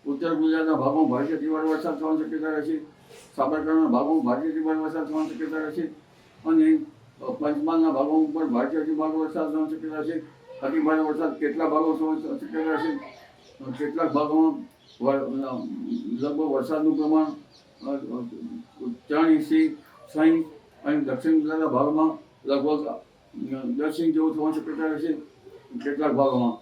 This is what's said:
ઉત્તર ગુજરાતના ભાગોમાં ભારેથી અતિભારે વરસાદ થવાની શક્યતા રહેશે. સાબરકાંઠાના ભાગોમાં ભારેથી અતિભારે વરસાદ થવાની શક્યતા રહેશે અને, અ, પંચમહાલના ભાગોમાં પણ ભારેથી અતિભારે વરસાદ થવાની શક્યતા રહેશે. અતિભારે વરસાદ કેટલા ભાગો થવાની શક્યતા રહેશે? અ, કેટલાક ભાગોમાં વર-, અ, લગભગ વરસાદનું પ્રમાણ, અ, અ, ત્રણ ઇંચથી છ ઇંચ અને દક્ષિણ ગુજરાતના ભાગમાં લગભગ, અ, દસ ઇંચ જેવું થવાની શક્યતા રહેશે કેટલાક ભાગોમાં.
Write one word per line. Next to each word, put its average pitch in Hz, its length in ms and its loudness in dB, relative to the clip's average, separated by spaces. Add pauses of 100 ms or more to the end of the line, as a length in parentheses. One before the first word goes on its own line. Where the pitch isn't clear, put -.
ઉત્તર 160 260 -2
ગુજરાતના 160 380 2
ભાગોમાં 143 320 2
ભારેથી 139 280 0
અતિભારે 156 340 -2
વરસાદ 156 320 -2
થવાની 156 180 0
શક્યતા 156 320 -4
રહેશે. 156 280 -2 (580)
સાબરકાંઠાના 151 520 2
ભાગોમાં 139 360 2
ભારેથી 147 280 0
અતિભારે 156 280 0
વરસાદ 156 280 -4
થવાની 156 220 -2
શક્યતા 156 280 -6
રહેશે 156 240 -4 (640)
અને, 160 320 6 (440)
અ, 127 100 -6
પંચમહાલના 160 600 2
ભાગોમાં 147 420 2
પણ 156 200 -2
ભારેથી 143 240 0
અતિભારે 156 360 0
વરસાદ 156 380 -2
થવાની 156 240 -2
શક્યતા 160 200 -8
રહેશે. 151 240 -4 (460)
અતિભારે 156 340 2
વરસાદ 151 400 -2
કેટલા 151 300 -2
ભાગો 156 280 2
થવાની 156 240 -2
શક્યતા 151 500 -4
રહેશે? 156 260 -2 (680)
અ, 131 140 -8
કેટલાક 151 340 -2
ભાગોમાં 151 600 2 (300)
વર-, 135 160 2
અ, 131 380 -4 (680)
લગભગ 147 200 -2
વરસાદનું 151 560 0
પ્રમાણ, 156 280 4 (640)
અ, 139 80 -4
અ, 135 280 -8 (840)
ત્રણ 160 220 4
ઇંચથી 156 480 4 (380)
છ - 20 0
ઇંચ 160 280 6 (400)
અને 147 140 0
દક્ષિણ 139 400 2
ગુજરાતના 156 260 0
ભાગમાં 151 520 2 (280)
લગભગ, 143 400 0
અ, - 160 -8 (600)
દસ 143 360 -2
ઇંચ 160 140 2
જેવું 156 220 2
થવાની 151 180 0
શક્યતા 151 340 -4
રહેશે 156 260 -2 (680)
કેટલાક 143 280 0
ભાગોમાં. 131 400 2 (100)